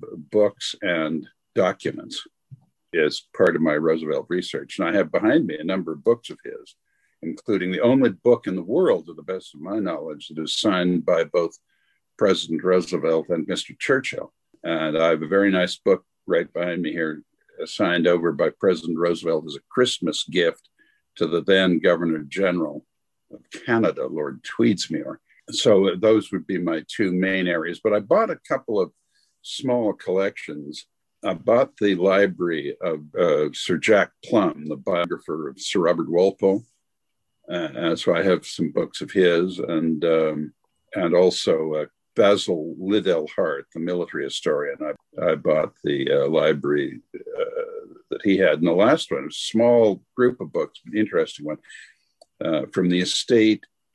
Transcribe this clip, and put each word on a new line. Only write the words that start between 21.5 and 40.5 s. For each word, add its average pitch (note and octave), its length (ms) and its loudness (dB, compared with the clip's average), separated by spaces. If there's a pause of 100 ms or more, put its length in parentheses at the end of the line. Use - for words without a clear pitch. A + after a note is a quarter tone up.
Governor E2 480 2
General E2+ 560 -4 (480)
of - 80 -20 (260)
Canada, F#2 400 0
Lord D2 380 -6
Tweedsmuir. - 720 -2 (340)
So, G2 380 4
uh, F2+ 100 -2
those G#2+ 320 2
would F#2 160 -6
be F#2 120 -4
my E2 280 -4
two F#2+ 260 -2
main F#2 360 0
areas. E2+ 340 -4
But A2 100 2
I G#2 60 2
bought F#3+ 320 2
a D#3 80 -8 (100)
couple A2 320 -4
of F2+ 120 -2 (500)
small B2 500 -2
collections. D#2+ 920 -6 (380)
I F#2 100 -2
bought A#2+ 460 0
the G2+ 160 2
library F2 840 2
of, E2 200 -4 (180)
uh, D2+ 340 4
Sir - 260 -4
Jack G2 340 4 (120)
Plum, D#2 420 0
the D2+ 100 -6
biographer E2+ 720 -4
of C2+ 120 -14
Sir - 200 -2
Robert E2 280 2
Walpole. F#2+ 560 2 (880)
Uh, E2+ 240 -4
and E2 240 -2
so - 160 0
I E2 80 0
have F#2 240 2
some - 240 -4
books - 300 -4
of D2+ 100 -10
his, F2+ 480 2
and, E2 460 -2
um, D#2 500 0 (400)